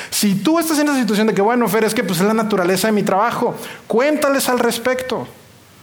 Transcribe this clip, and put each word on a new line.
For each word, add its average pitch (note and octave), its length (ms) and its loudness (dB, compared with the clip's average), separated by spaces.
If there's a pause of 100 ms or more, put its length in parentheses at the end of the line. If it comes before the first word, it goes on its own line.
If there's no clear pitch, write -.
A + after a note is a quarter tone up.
si G3+ 260 0
tú D#4 220 0
estás D#4+ 220 0
en D4+ 80 2
esa C#4+ 100 0
situación A3 300 2
de A#3 60 0
que, F3+ 80 2
"Bueno, A#3 260 2
Fer, G#3+ 160 2
es G#3+ 100 0
que, A3 120 -2
pues, F3 160 -2
es G3 40 4
la A3 80 2
naturaleza G3+ 540 0
de A3 60 2
mi G3+ 100 2
trabajo", G3+ 520 0 (320)
cuéntales C#4 600 0
al B3 120 0
respecto. A#3 680 -2 (560)